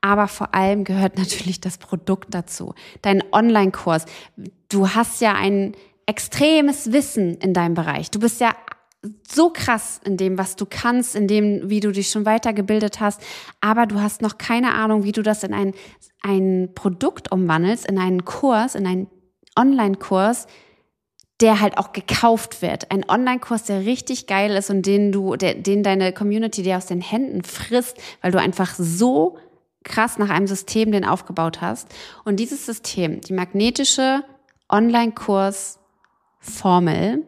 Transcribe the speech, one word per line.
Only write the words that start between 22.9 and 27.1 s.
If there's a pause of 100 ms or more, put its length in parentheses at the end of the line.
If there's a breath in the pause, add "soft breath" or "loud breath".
Ein
Online-Kurs,
der
richtig
geil
ist
und
den
du,
der,
den
deine
Community
dir
aus
den
Händen